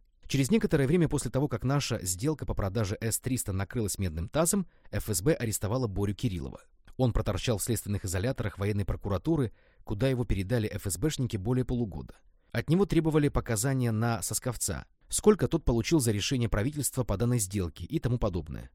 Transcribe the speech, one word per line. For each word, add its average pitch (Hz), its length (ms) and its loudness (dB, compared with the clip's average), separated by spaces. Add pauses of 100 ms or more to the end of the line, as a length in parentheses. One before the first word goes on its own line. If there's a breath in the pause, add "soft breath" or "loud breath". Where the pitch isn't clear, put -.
(280)
Через 135 220 2
некоторое 165 380 4
время 160 220 4
после 135 200 -2
того, 151 180 0
как 117 160 -4
наша 127 400 0
сделка 95 420 -2
по 107 80 -4
продаже 104 480 0
С 113 180 -2
триста 127 320 -2
накрылась 98 460 -2
медным 85 320 -2
тазом, 170 380 2 (240 soft breath)
Ф 104 180 -4
С 92 120 -2
Б 147 120 2
арестовала 113 540 -2
Борю 101 280 -2
Кириллова. 67 460 -4 (360)
Он 127 140 4
проторчал 107 460 0
в - 60 -6
следственных 101 420 -2
изоляторах 98 520 -2
военной 101 280 0
прокуратуры, 110 680 0 (320 soft breath)
куда 110 240 0
его 127 180 0
передали 101 480 0
Ф 101 140 -6
С 90 100 -2
Бшники 127 400 -2
более 123 280 0
полугода. 98 500 -4 (360)
От 117 180 -4
него 190 160 6
требовали 156 440 4
показания 120 640 0
на 117 300 0
Сосковца, - 640 -4 (240)
сколько - 380 4
тот 160 180 -2
получил 131 340 4
за 117 120 4
решение 110 380 0
правительства 131 540 -2
по 101 140 -2
данной 120 220 2
сделке 92 440 -4
и 160 160 -4
тому 120 200 0
подобное. 69 560 -4